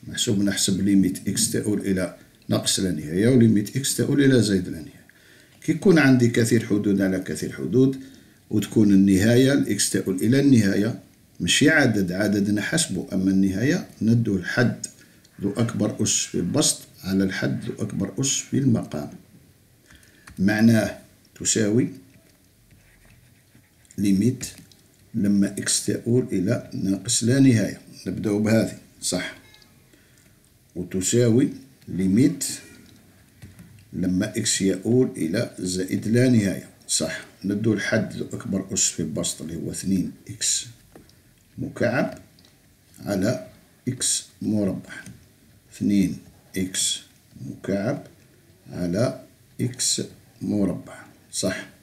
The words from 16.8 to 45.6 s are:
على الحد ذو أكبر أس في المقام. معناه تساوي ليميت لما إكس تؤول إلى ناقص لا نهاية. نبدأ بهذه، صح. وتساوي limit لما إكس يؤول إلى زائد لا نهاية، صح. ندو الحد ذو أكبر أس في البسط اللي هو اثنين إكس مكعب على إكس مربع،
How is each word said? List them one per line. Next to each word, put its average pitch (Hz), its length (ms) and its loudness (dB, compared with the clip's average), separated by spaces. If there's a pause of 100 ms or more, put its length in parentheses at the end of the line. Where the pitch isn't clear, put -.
على 95 200 0
الحد 127 420 -4
ذو - 140 -8
أكبر 98 420 -6
أس 135 60 0
في - 300 -4
المقام. 113 520 0 (1300)
معناه 107 600 4 (400)
تساوي 110 500 0 (2000)
ليميت 104 480 0 (680)
لما 101 320 2
إكس - 380 -4
تؤول 120 460 0
إلى 101 420 -2
ناقص 98 500 -2
لا 123 160 2
نهاية. 113 420 4 (260)
نبدأ 87 240 -4
بهذه، 107 460 2 (240)
صح. - 340 -6 (1400)
وتساوي 110 720 2 (380)
limit 95 580 0 (1500)
لما 92 440 -2
إكس 110 240 -2
يؤول 110 560 2
إلى 85 420 -4
زائد 92 480 -4
لا 120 220 4
نهاية، 98 400 2 (180)
صح. - 340 -4 (240)
ندو 107 280 0
الحد 98 400 -2
ذو 90 200 -8
أكبر - 400 -6
أس 123 100 -2
في - 160 -4
البسط 85 420 -6
اللي 78 140 -10
هو 82 160 -8
اثنين 92 400 -2 (180)
إكس - 360 -4 (920)
مكعب 117 600 -2 (880)
على 101 420 -2 (400)
إكس - 380 -4 (160)
مربع، 104 520 -2 (840)